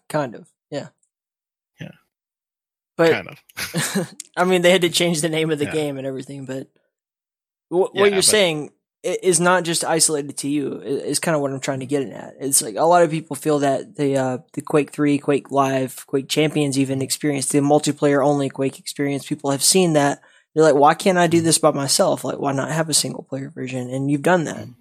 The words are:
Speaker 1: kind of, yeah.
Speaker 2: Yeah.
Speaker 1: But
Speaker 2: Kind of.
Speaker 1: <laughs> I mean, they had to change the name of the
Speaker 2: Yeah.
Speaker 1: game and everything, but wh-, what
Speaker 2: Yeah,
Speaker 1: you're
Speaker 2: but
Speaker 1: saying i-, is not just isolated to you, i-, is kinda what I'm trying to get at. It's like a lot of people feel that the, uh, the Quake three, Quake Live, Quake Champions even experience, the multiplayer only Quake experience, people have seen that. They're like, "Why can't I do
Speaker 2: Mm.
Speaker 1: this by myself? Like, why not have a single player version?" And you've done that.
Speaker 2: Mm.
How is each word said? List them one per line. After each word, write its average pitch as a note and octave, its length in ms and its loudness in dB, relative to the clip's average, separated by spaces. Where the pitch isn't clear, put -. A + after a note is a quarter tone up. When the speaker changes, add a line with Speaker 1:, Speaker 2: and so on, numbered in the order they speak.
Speaker 1:
kind C3+ 260 -4
of, F3+ 140 -20
yeah. C#3+ 180 -10
Speaker 2:
Yeah. - 120 -16
Speaker 1:
But E3 160 4
Speaker 2:
Kind F#2+ 160 -4
of. - 920 -8
Speaker 1:
<laughs> - 140 -20
I F3 80 2
mean, F#3 180 2
they F3 100 6
had F#3 100 4
to F3 80 4
change E3+ 300 0
the E3 80 0
name D#3+ 240 -2
of D3 80 -2
the D3 60 -2
Speaker 2:
Yeah. - 60 -4
Speaker 1:
game D3 240 -4
and C3+ 120 -8
everything, C3+ 360 -10
but C3 240 -10
wh-, - 20 -16
what F3 240 0
Speaker 2:
Yeah, G3 120 2
Speaker 1:
you're G3+ 100 2
Speaker 2:
but F#3 80 2
Speaker 1:
saying E3+ 480 2
i-, F3 180 -4
is E3+ 180 2
not F3+ 240 4
just D#3+ 200 -2
isolated D3 540 0
to C#3+ 100 -6
you, C#3+ 340 -4
i-, F#2+ 40 -14
is - 140 -4
kinda D#3+ 180 0
what C#3 140 -2
I'm C3+ 80 -8
trying C3+ 200 -6
to B2+ 60 -10
get C#3 220 -2
at. - 320 -16
It's C3+ 220 0
like A#2 120 -8
a B2 100 0
lot F3 200 6
of D#3 80 2
people D3+ 240 -6
feel D3+ 240 0
that C3+ 360 -2
the, C#3 200 0
uh, C3 220 -2
the D3 80 -8
Quake D3 280 0
three, D3 280 2
Quake C#3 340 -2
Live, C3+ 560 0
Quake C#3 200 -4
Champions D3 520 0
even C3+ 200 -2
experience, C#3 480 -4
the D3 120 2
multiplayer C#3+ 640 2
only C#3+ 240 2
Quake C3+ 300 -4
experience, C#3 440 -6
people C#3+ 280 -4
have C3+ 100 -4
seen F3+ 300 4
that. C#3+ 280 2
They're D#3 80 4
like, D3+ 140 6
"Why D3 180 6
can't F3+ 240 2
I F3 80 4
do E3 140 4
Speaker 2:
Mm. D#3+ 40 0
Speaker 1:
this D#3+ 140 2
by D3+ 140 4
myself? C#3+ 500 0
Like, - 160 -6
why C#3+ 140 -2
not C3+ 180 -4
have D#3+ 180 -2
a D3 60 -2
single - 300 -4
player C3+ 260 -10
version?" B2+ 400 -8
And C3+ 180 -4
you've C#3+ 140 0
done E3 220 2
that. A2+ 240 -8
Speaker 2:
Mm. B2 120 -20